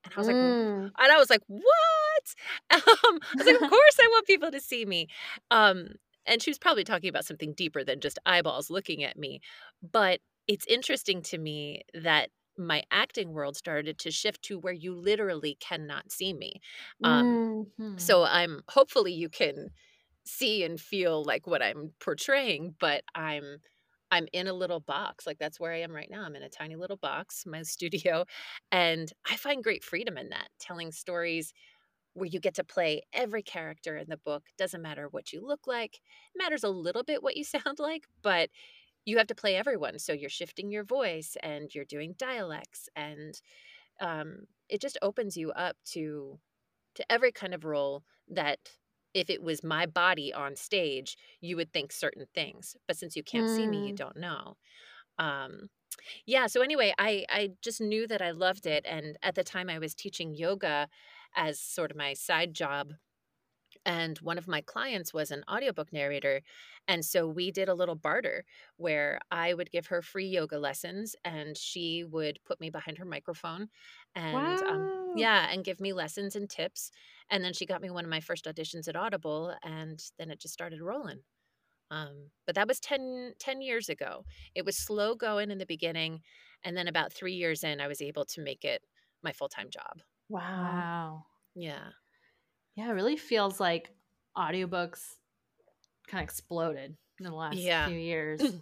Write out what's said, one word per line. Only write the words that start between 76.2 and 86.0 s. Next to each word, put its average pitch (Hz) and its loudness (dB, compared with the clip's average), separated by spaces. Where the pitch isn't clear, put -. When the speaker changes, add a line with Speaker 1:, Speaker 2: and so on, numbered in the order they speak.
Speaker 1:
and 202 -8
tips, - -8
and 196 -2
then 180 -4
she 175 -8
got 185 -6
me 185 -10
one 175 -8
of 165 -8
my 160 -2
first - -8
auditions 160 -10
at 160 -8
Audible, 170 -4
and 160 -12
then 160 -12
it 147 -14
just 151 -14
started 160 -12
rolling. 185 -10
Um, 143 -12
but 170 -4
that 208 0
was 262 -2
ten, 254 -6
ten 269 -8
years 233 -4
ago. 95 -8
It 180 -4
was 196 -4
slow 208 -2
going 208 -2
in 196 -8
the 185 -8
beginning, 160 -4